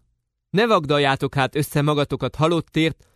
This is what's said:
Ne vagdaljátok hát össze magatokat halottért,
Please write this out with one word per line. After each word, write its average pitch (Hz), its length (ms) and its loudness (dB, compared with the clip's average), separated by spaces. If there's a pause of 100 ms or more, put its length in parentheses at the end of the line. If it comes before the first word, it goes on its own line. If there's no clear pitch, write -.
(500)
Ne 214 180 0
vagdaljátok 143 640 0
hát 131 220 -2
össze 147 260 -2
magatokat 143 540 -2
halottért, 160 800 -2